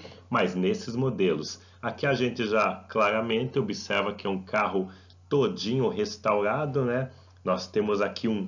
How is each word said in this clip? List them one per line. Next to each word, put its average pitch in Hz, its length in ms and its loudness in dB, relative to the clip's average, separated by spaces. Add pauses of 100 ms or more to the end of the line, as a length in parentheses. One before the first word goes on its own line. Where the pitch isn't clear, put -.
(300)
mas 98 260 2
nesses 98 400 0
modelos. 95 640 0 (200)
Aqui 117 240 -4
a 139 80 4
gente 120 320 0
já 104 300 2 (140)
claramente 113 680 2
observa 101 560 -2
que 101 140 -6
é - 20 0
um 95 120 -2
carro 98 480 0 (400)
todinho 120 600 2
restaurado, 107 960 0
né? 127 240 -2 (340)
Nós 92 240 0
temos 104 340 2
aqui 101 260 -2
um 104 200 0